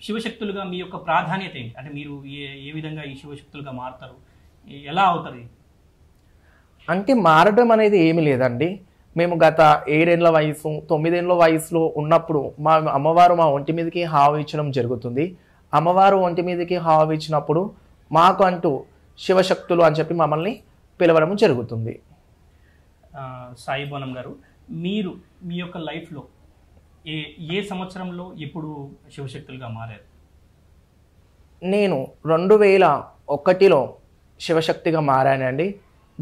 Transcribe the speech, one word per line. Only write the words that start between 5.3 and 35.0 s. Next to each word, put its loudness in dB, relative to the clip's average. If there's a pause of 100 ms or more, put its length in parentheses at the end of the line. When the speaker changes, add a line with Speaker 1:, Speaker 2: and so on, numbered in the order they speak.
Speaker 2:
అంటే 0
మారడం 4
అనేది 4
ఏమీ 4
లేదండి. 0 (360)
మేము 0
గత 4
ఏడేండ్ల 4
వయసు, -2
తొమ్మిదేండ్ల 0
వయసులో 2
ఉన్నప్పుడు 0
మా 2
అమ్మవారు 4
మా 2
ఒంటి 0
మీదకి -4
హావు 2
ఇచ్చడం -4
జరుగుతుంది. -4 (360)
అమ్మవారు 4
ఒంటి 0
మీదకి -4
హావు 2
ఇచ్చినప్పుడు -2 (380)
మాకు 4
అంటూ -2 (360)
శివశక్తులు 0
అని 4
చెప్పి -4
మమ్మల్ని -2 (420)
పిలవడం 4
జరుగుతుంది. -2 (1160)
Speaker 1:
ఆ, -16
సాయి -8
బోనం -12
గారు, -16 (360)
మీరు -6 (280)
మీ -10
యొక్క -10
లైఫ్లో -14 (840)
ఏ, -8 (160)
ఏ -6
సంవత్సరంలో -12
ఎప్పుడు -12 (240)
శివశక్తులుగా -14
మారారు? -14 (1700)
Speaker 2:
నేను -2 (180)
రెండు 2
వేల 4 (260)
ఒకటిలో 2 (480)
శివశక్తిగా -2
మారానండి. 0 (420)